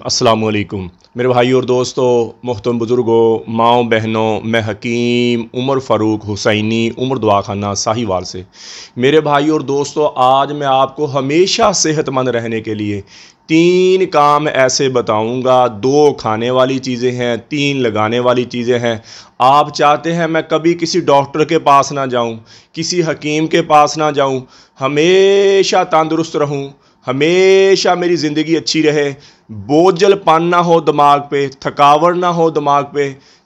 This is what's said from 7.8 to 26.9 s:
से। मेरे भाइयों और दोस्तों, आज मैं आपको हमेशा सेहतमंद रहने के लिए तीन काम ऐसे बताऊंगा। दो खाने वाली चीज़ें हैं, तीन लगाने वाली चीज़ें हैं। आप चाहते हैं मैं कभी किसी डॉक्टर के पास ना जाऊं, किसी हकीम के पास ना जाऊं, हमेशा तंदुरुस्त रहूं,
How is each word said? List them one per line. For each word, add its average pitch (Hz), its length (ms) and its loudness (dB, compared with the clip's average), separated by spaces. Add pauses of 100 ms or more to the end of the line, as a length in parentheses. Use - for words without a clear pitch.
से। 92 200 -14 (520)
मेरे 139 240 2
भाइयों 147 320 0
और 147 120 -2
दोस्तों, 143 520 -2
आज 135 340 2
मैं 147 180 -6
आपको 135 380 0
हमेशा 156 680 0
सेहतमंद 143 560 -2
रहने 113 320 -4
के 107 140 -6
लिए 104 280 -6 (460)
तीन 180 580 4
काम 147 400 2
ऐसे 135 420 0
बताऊंगा। 123 800 0
दो 131 480 2
खाने 113 360 -4
वाली 131 280 0
चीज़ें 127 340 -4
हैं, 120 260 -2
तीन 143 400 -4
लगाने 110 420 -2
वाली 123 240 0
चीज़ें 120 340 -2
हैं। 117 220 -4 (420)
आप 143 280 4
चाहते 151 400 0
हैं 170 160 -2
मैं 160 180 -2
कभी 160 300 0
किसी 170 280 -2
डॉक्टर 143 420 0
के 160 140 0
पास 139 320 2
ना 139 160 -6
जाऊं, 120 280 -4 (400)
किसी 170 260 -2
हकीम 151 460 -2
के 165 160 0
पास 151 340 2
ना 151 140 0
जाऊं, 135 300 -2 (380)
हमेशा 190 1080 2
तंदुरुस्त 160 500 0
रहूं, 143 320 -4 (400)